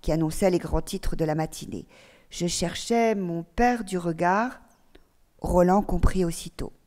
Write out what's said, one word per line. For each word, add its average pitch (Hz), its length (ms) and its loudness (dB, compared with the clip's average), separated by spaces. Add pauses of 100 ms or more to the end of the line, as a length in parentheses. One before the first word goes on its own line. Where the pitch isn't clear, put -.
qui - 120 -2
annonçaient 160 380 2
les 175 100 2
grands 160 220 -2
titres - 340 -4
de 165 80 0
la 156 100 0
matinée. 156 540 -6 (420)
Je - 160 -4
cherchais 220 720 0
mon 170 260 -4
père 240 400 0
du 190 160 -4
regard. 175 600 0 (800)
Roland 180 420 4
comprit 185 420 2
aussitôt. - 480 -8 (140)